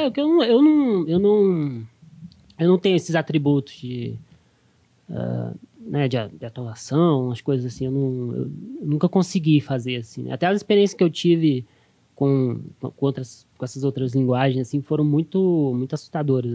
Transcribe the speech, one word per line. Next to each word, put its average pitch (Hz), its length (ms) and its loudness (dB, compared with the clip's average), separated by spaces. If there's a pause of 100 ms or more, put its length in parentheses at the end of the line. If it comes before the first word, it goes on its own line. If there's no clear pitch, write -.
é, 262 40 -2
que 277 100 -4
eu 285 60 0
não, 330 160 4
eu 233 200 4
não, 269 460 4
eu 165 100 2
não, 185 640 2 (760)
eu 165 100 2
não 185 100 6
tenho 185 180 2
esses 165 180 -2
atributos 147 640 0
de, 120 360 -8 (960)
ah, 60 420 -6 (260)
né, 147 300 -2
de 120 80 -2
a-, 110 120 -4
de 80 160 -18
atuação, 127 840 -2
as 117 100 -8
coisas 127 320 -2
assim, - 120 -8
eu 131 80 -4
não, 127 420 -4
eu 127 160 -6 (320)
nunca 151 260 0
consegui 170 520 2
fazer 127 360 -4
assim. 120 360 -10
Até 131 140 -2
as 196 100 2
experiências 202 400 2
que - 80 2
eu 170 60 4
tive 156 540 2 (500)
com, 131 440 0 (220)
com 127 120 -10 (140)
outras 131 380 -6 (120)
com - 80 -12
essas 131 200 -8
outras 131 300 -2
linguagens, 127 540 0
assim, 143 140 -4
foram 151 220 0
muito, 160 720 0
muito 127 180 -4
assustadoras, 131 600 -2